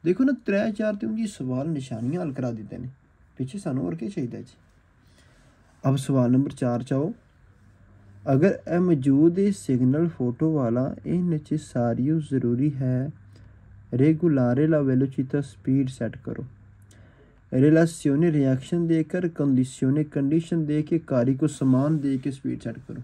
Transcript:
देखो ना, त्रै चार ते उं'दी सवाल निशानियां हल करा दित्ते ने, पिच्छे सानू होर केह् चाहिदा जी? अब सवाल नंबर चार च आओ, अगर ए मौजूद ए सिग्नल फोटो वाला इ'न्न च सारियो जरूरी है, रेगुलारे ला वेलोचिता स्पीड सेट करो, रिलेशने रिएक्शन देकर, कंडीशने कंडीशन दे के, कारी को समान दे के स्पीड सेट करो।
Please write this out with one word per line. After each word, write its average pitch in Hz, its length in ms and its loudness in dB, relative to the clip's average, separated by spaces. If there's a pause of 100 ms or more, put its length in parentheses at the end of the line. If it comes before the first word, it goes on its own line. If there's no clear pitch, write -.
देखो 190 200 2
ना, 285 80 2
त्रै 214 400 -2
चार 214 220 -4
ते 208 120 -8
उं'दी 220 200 -4
सवाल 131 420 -6
निशानियां 135 580 -6
हल 139 60 -6
करा 127 180 -4
दित्ते 107 280 -12
ने, 127 100 -10 (500)
पिच्छे 131 200 -6
सानू 135 240 -4
होर 175 120 -4
केह् 202 160 -8
चाहिदा 120 280 -8
जी? - 180 -18 (1300)
अब 135 120 2
सवाल 127 340 0
नंबर 135 200 2
चार 120 320 -4
च 123 100 -6
आओ, 147 200 -2 (1120)
अगर 139 420 4
ए 165 100 0
मौजूद 160 600 4
ए 202 140 2
सिग्नल 135 560 0
फोटो 131 440 -2
वाला 127 420 0 (120)
इ'न्न 170 320 -2
च 151 160 -6
सारियो 127 680 0
जरूरी 131 500 0
है, 131 420 -2 (840)
रेगुलारे 143 720 4
ला 156 120 4
वेलोचिता 135 640 0
स्पीड 135 480 -2
सेट 120 280 -8
करो, - 300 -12 (1040)
रिलेशने 156 800 4
रिएक्शन 143 560 0
देकर, 165 420 0
कंडीशने 139 760 0
कंडीशन 156 640 -2
दे 151 160 0
के, 160 160 0
कारी 135 360 0
को 147 140 0
समान 139 500 2
दे 139 200 -2
के 135 120 -4
स्पीड 127 300 -8
सेट - 180 -10
करो। - 260 -14